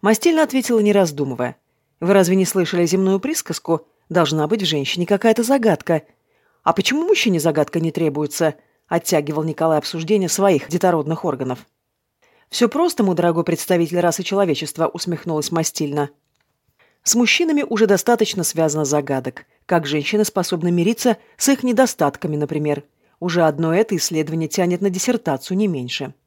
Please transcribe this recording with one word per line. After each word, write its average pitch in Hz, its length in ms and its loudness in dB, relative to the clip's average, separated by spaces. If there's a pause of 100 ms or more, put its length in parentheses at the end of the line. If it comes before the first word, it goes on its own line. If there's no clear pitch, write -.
Мастильна 311 420 2
ответила, 254 360 0
не 208 120 4
раздумывая: 139 640 0 (460)
"Вы 180 120 2
разве 185 220 6
не 190 80 4
слышали 175 420 0
земную 190 360 2
присказку? 170 680 -4 (220)
Должна 156 360 2
быть 208 160 -2
в 190 40 -2
женщине 156 400 -2
какая-то 220 380 2
загадка". 220 580 2 (640)
"А - 100 2
почему 294 340 0
мужчине 233 320 2
загадка 156 400 0
не 160 120 -2
требуется?" — 151 640 -2 (340)
оттягивал 156 540 -2
Николай 160 340 0
обсуждение 170 500 0
своих 190 400 2
детородных 165 560 0
органов. 127 360 -4 (880)
"Всё - 180 0
просто, 294 380 0
мой 185 100 2
дорогой 170 300 0
представитель 170 560 0
расы 175 220 0
человечества", — 165 720 -2
усмехнулась 170 600 -4
Мастильна. 147 560 -2 (960)
"С - 120 0
мужчинами 294 520 2
уже 220 200 2
достаточно 202 560 2
связано 156 420 0
загадок. 139 600 -4 (200)
Как 165 220 0
женщины 151 360 0
способны 175 480 -2
мириться 196 460 2 (180)
с - 140 0
их 269 140 2
недостатками, 202 720 0
например? 147 480 -2 (360)
Уже 175 220 0
одно 160 320 2
это 214 220 2
исследование 156 520 -2
тянет 180 340 0
на 196 100 0
диссертацию, 185 680 -2
не 214 100 2
меньше". 135 460 -6 (140)